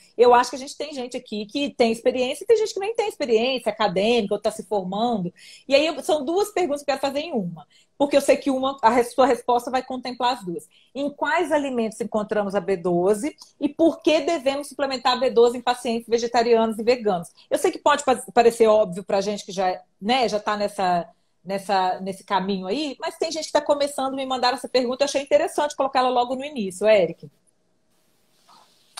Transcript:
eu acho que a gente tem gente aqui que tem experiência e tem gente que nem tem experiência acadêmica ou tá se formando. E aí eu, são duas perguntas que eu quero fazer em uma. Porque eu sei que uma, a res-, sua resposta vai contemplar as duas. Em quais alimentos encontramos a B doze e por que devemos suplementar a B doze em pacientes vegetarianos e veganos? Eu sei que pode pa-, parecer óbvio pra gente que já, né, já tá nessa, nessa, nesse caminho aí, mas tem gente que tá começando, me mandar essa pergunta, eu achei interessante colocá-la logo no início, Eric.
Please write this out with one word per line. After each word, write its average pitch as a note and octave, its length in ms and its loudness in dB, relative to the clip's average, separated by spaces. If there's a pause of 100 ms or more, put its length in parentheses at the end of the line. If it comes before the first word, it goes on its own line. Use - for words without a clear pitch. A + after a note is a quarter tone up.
(180)
eu B3 160 8
acho B3 160 6
que D4 80 -10
a - 20 -14
gente C#4 180 -14
tem D4+ 160 -10
gente B3+ 220 -10
aqui G#3+ 300 -8
que C#4+ 240 -4
tem A3+ 220 2
experiência B3 520 -2
e - 40 -8
tem A4+ 100 6
gente G#4+ 160 -2
que F#4+ 80 -8
nem G#4+ 120 -4
tem G#4+ 140 -2
experiência B3 640 0
acadêmica G#3 640 0
ou G3+ 60 -4
tá G#3+ 100 -2
se G3+ 140 -10
formando. G3 680 -2 (340)
E C4+ 80 4
aí D4+ 100 4
eu, D#4+ 160 -4
são D4+ 240 -2
duas F#4+ 260 0
perguntas C#4+ 320 -2
que C#4+ 80 -4
eu C4+ 60 -2
quero - 40 -16
fazer C#4 240 -4
em E4+ 80 -10
uma. E3+ 320 -6 (320)
Porque C#4+ 180 2
eu C4+ 60 4
sei C#4 140 4
que - 160 -2
uma, C4 300 -2
a A3+ 80 6
res-, A#3+ 240 2
sua C4 120 4
resposta A#3+ 460 0
vai B3+ 100 0
contemplar B3+ 560 -4
as G3+ 80 -18
duas. F3 220 -8 (260)
Em C#4+ 160 -4
quais D#4 420 -2
alimentos C4 500 -2
encontramos G#3 540 -2
a G3+ 40 0
B F#3 160 -2
doze F#3 600 0 (240)
e C#4+ 100 -2
por - 320 2
que D#4+ 200 4
devemos C#4+ 460 -2
suplementar C4 460 -2
a B3 40 -2
B B3 120 0
doze A#3 280 4
em A#3+ 40 -10
pacientes A#3+ 480 -4
vegetarianos A#3 680 2
e A#3 60 -6
veganos? G#3 460 0 (200)
Eu D4 80 0
sei F#4 140 2
que - 80 -8
pode C#4+ 240 2
pa-, B3+ 180 0 (120)
parecer A#3 340 6
óbvio G#3 360 2
pra G3 180 0
gente G3+ 240 -6
que G3+ 80 -12
já, F#3 280 -2 (180)
né, A#3 300 2
já G3+ 100 -2
tá G#3 180 -4
nessa, F#3 520 -2 (340)
nessa, F#3+ 580 -2
nesse F#3+ 220 -8
caminho F#3+ 440 -2
aí, C4+ 320 -4
mas E4+ 180 -8
tem E4 140 -4
gente D#4 160 -6
que - 60 -16
tá D4 80 2
começando, C#4+ 520 -2
me C4+ 140 -6
mandar B3 260 0
essa - 160 -10
pergunta, B3+ 340 0
eu - 20 4
achei C#4 180 -2
interessante D4 520 0
colocá-la C4+ 340 0
logo B3+ 260 0
no C4+ 100 -6
início, G#3 420 -6
Eric. F3 400 4 (1700)